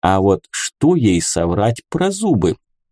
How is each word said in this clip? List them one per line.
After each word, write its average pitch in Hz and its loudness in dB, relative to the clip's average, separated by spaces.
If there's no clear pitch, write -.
А 95 0
вот 95 2
что - -2
ей 98 2
соврать 95 -2
про 180 -2
зубы? 190 0